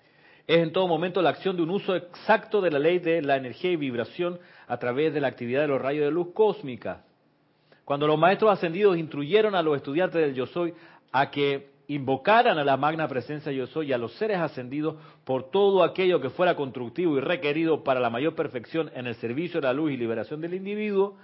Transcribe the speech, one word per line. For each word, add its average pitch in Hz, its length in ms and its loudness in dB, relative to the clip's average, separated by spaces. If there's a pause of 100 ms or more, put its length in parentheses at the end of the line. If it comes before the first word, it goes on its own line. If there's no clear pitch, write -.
(480)
Es 165 120 6
en 160 120 0
todo 185 160 0
momento 175 340 0
la 151 100 4
acción 190 260 -4
de 170 40 -2
un 160 80 0
uso 196 260 -2
exacto 208 680 -2
de 175 100 0
la 143 80 0
ley 175 200 2
de 165 220 0
la 139 140 2
energía 131 360 -4
y 175 40 0
vibración 147 640 -4 (280)
a 123 100 -4
través 139 360 -2
de 147 60 -2
la 139 80 0
actividad 120 340 -2
de 151 60 0
los 131 140 0
rayos 147 240 -2
de 143 60 0
luz 170 220 -2
cósmica. 196 720 -2 (800)
Cuando 143 240 0
los 151 100 4
maestros 190 340 6
ascendidos 185 460 2
instruyeron 170 580 0
a 175 60 4
los 156 140 2
estudiantes 160 460 0
del 143 120 0
Yo 127 140 -2
Soy 170 260 -4 (380)
a 139 200 2
que 139 400 -2 (180)
invocaran 156 680 2
a 147 60 0
la 135 140 4
magna 156 300 0
presencia 147 440 -6
Yo 127 160 -4
Soy 156 200 -6
y 135 60 0
a 123 40 0
los 117 160 -6
seres 220 240 -2
ascendidos 151 580 -4 (280)
por 131 280 -4
todo 196 320 6
aquello 180 380 2
que 135 80 -4
fuera 170 260 2
constructivo 135 600 -2
y 127 40 2
requerido 151 600 0
para 127 160 2
la 120 100 0
mayor 143 260 -2
perfección 147 580 -6
en 123 140 -8
el 113 80 -6
servicio 160 440 -6
de 135 80 0
la 123 60 2
luz 151 180 0
y 127 60 -4
liberación 117 440 -4
del 170 120 -8
individuo, 202 720 -2